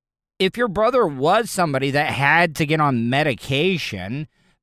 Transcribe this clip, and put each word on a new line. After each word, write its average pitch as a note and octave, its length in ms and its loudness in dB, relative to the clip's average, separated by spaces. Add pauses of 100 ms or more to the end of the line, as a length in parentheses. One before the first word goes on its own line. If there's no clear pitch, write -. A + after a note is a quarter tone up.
(360)
if F#3+ 200 0
your A#3+ 100 0
brother A3 400 2
was D#3+ 420 0
somebody C#3+ 420 -2
that C#3+ 200 0
had D3 440 2
to D#3+ 100 -2
get D#3 160 0
on A#2+ 280 0
medication C#3 1160 -2 (360)